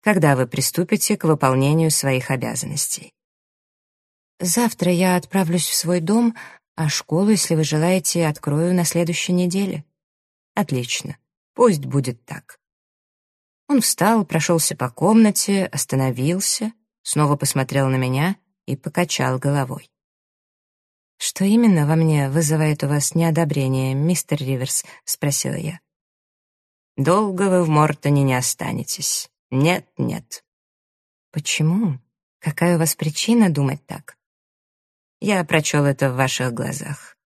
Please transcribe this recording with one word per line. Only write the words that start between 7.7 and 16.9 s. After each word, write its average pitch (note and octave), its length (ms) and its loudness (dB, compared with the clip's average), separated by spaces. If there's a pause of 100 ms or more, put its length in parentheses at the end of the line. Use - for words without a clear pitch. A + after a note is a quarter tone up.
открою D3+ 460 -2
на F3 120 2
следующей E3+ 480 -2
неделе». F3+ 520 -2 (680)
«Отлично. - 640 -4 (360)
Пусть F#3 320 2
будет C3 400 -4
так». - 340 -18 (1080)
Он C4+ 140 4
встал, G#3 440 2
прошелся D#3+ 500 0
по B2+ 140 -4
комнате, G3+ 760 2
остановился, C#3+ 1080 -2 (280)